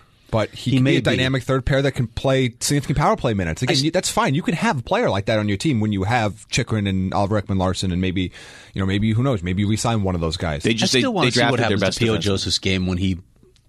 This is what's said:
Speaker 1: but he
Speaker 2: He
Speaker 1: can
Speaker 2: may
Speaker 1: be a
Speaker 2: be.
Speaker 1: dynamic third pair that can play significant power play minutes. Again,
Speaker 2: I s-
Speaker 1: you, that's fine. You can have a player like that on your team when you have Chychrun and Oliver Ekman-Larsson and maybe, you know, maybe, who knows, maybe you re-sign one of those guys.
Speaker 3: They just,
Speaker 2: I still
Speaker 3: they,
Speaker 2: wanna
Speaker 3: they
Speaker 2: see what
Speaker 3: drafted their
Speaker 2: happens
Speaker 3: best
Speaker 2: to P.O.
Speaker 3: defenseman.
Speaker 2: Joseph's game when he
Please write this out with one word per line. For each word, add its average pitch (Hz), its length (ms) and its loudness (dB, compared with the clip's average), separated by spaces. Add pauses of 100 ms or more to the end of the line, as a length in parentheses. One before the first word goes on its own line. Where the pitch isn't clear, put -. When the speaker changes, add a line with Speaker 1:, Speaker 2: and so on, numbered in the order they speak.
(300)
Speaker 1:
but 107 220 -2
he - 200 -4
Speaker 2:
He 135 60 4
Speaker 1:
can 127 60 4
Speaker 2:
may 135 80 4
Speaker 1:
be - 60 4
a 131 40 2
Speaker 2:
be. - 40 -2 (120)
Speaker 1:
dynamic 131 240 0
third 131 240 0
pair 139 160 2
that 139 120 0
can 123 120 -2
play 131 540 0
significant 143 400 -2
power 190 160 4
play 120 180 -2
minutes. 87 300 -2
Again, 147 100 0
Speaker 2:
I 139 40 2
s- 131 60 0
Speaker 1:
you, 160 60 2
that's 185 220 -2
fine. 233 240 2
You 180 80 0
can 214 100 0
have 185 240 0
a 117 60 -6
player 202 260 0
like 101 160 -2
that 110 140 2
on 104 80 0
your 101 100 0
team 135 220 0
when 107 120 0
you 95 120 0
have 107 460 -2
Chychrun 110 360 -2
and 95 300 0
Oliver 101 260 0
Ekman-Larsson 92 500 0
and 90 80 0
maybe, 92 320 -2 (440)
you - 40 -6
know, 95 60 0
maybe, 101 260 2
who 113 120 2
knows, 120 180 0
maybe 92 220 0
you 101 40 0
re-sign 110 360 0
one 92 100 0
of 85 80 0
those 80 160 -2
guys. 76 240 -4
Speaker 3:
They 113 140 2
just, 180 200 0
Speaker 2:
I - 40 4
still 269 140 0
Speaker 3:
they, - 20 -2
Speaker 2:
wanna 147 120 2
Speaker 3:
they 120 40 0
Speaker 2:
see 120 100 0
what 120 160 2
Speaker 3:
drafted - 20 -2
their 117 60 0
Speaker 2:
happens 101 160 0
Speaker 3:
best 95 160 0
Speaker 2:
to 117 80 0
P.O. 110 120 2
Speaker 3:
defenseman. 85 40 -4
Speaker 2:
Joseph's 95 380 -2
game 92 260 0
when 92 140 -2
he 92 180 0 (520)